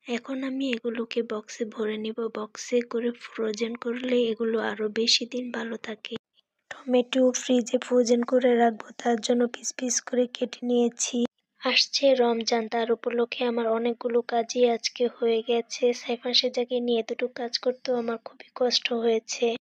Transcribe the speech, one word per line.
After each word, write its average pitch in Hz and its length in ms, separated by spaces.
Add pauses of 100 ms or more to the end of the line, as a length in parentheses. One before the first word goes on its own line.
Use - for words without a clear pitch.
এখন 262 380
আমি 269 280
এগুলোকে 233 520
বক্সে 220 420
ভরে 214 320
নিব। 220 380
বক্সে 214 460
করে 240 300 (100)
ফ্রোজেন 220 540
করলে 247 540
এগুলো 226 320
আরও 214 280
বেশি 226 360
দিন 247 260
ভালো 226 260
থাকে। 214 380 (560)
টমেটো 247 640
ফ্রিজে 247 440
ফ্রোজেন 240 460
করে 247 320
রাখবো, 233 300 (120)
তার 233 240
জন্য 240 260
পিস - 280
পিস 247 260
করে 247 260
কেটে 247 380
নিয়েছি। 240 600 (360)
আসছে 262 540
রমজান, 233 520
তার 233 240
উপলক্ষে 240 540
আমার 233 220
অনেকগুলো 233 600
কাজই 240 420
আজকে 233 440
হয়ে 226 340
গেছে। 240 460
সাইফান 240 400
সেজাকে 247 460
নিয়ে 240 220
এতটুকু 240 340
কাজ 233 240
করতেও 254 360
আমার 233 280
খুবই - 320
কষ্ট 247 380
হয়েছে। 226 680